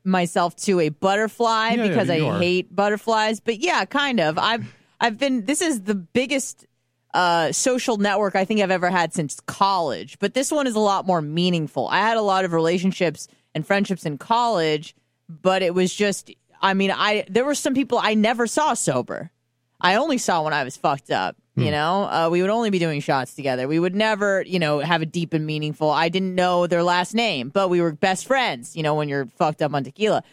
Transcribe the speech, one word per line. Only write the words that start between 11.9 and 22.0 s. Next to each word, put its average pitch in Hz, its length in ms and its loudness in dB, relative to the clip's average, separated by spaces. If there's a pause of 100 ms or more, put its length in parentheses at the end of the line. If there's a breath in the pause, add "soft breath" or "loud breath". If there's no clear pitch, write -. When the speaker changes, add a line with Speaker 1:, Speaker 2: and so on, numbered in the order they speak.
Speaker 1:
had 220 180 2
a 220 40 2
lot 190 240 2
of 175 80 -4
relationships 170 720 0 (260 soft breath)
and 156 140 -6
friendships 196 400 -2
in 147 100 -6
college, 175 760 -2 (340)
but 185 320 0
it 180 140 0
was 185 180 2
just, 202 380 -4 (320)
I 190 100 4
mean, 196 160 2
I, 196 400 0
there 226 160 0
were 294 80 0
some 277 220 -2
people 247 260 0
I 208 140 2
never 226 320 2
saw 302 260 0
sober. - 560 -4 (500)
I 185 180 4
only 277 200 2
saw 180 240 0
when 156 120 -2
I 147 100 2
was 127 140 -8
fucked 147 340 -2
up, 95 240 0 (200)
you - 100 0
Speaker 2:
Hmm. 156 60 0
Speaker 1:
know? 160 380 0